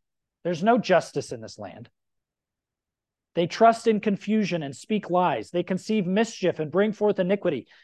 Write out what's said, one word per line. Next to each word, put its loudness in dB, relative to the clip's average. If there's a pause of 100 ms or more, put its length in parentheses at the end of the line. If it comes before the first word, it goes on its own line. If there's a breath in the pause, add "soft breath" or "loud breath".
(440)
There's -4
no 4
justice 0
in -12
this -16
land. -14 (1500)
"They 2
trust 4
in 2
confusion 0
and -8
speak -4
lies. 0
They -2
conceive -2
mischief 0
and -6
bring 2
forth 0
iniquity. -2 (180 soft breath)